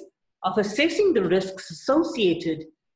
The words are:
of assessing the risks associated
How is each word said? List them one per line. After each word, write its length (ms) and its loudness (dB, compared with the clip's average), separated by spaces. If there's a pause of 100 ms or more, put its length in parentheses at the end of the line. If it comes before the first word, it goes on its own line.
(420)
of 160 -2
assessing 560 2
the 100 2
risks 460 -2
associated 920 0 (320)